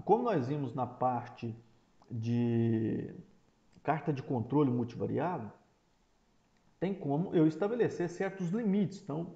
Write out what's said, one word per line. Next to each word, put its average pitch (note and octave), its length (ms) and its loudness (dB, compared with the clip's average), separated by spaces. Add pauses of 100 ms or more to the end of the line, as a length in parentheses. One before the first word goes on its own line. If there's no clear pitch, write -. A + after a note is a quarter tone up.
como A3+ 200 4
nós D#3+ 240 2
vimos C#3 260 -4
na B2 120 -2
parte A#2 720 -2 (540)
de A#2 1040 2 (680)
carta D3+ 300 0
de C3 100 -4
controle C3+ 480 2
multivariado, A#2+ 800 -2 (1300)
tem F#3 140 -2
como D#3 420 -2
eu D#3 120 6
estabelecer F3+ 640 0
certos F#3+ 400 -4
limites. G3+ 520 0
Então, D#3+ 340 -6